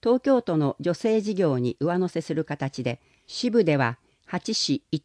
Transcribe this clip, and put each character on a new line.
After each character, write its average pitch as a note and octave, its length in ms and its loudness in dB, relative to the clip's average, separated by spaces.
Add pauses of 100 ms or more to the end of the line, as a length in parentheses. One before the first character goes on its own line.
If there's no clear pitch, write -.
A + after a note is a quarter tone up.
東 B3 180 2
京 C4+ 220 4
都 E3+ 140 -2
の D3 220 0
助 E3 160 -2
成 A3 260 0
事 G#3 140 -4
業 E3 240 2
に B2 220 -2
上 E3+ 180 0
乗 F#3 100 0
せ E3 140 -4
す D#3+ 120 -6
る D#3 100 -2
形 C3+ 380 -8
で、 B2 180 -4 (260)
支 - 240 -4
部 A3+ 120 4
で D#3+ 140 4
は B2 220 0 (260)
八 - 300 -6
市 - 360 -2
一 D#3 140 -4